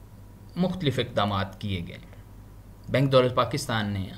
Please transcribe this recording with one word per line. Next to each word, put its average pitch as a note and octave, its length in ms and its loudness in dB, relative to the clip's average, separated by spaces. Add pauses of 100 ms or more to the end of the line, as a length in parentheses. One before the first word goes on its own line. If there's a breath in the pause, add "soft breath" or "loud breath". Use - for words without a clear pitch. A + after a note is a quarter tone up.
(580)
मुख्तलिफ F3 400 2
इक़दामात G2+ 640 0
किए F#2+ 180 -2
गए। - 180 -10 (920)
बैंक C3+ 200 4
दौलत B2+ 260 6
पाकिस्तान A#2 540 0
ने F#2+ 280 -4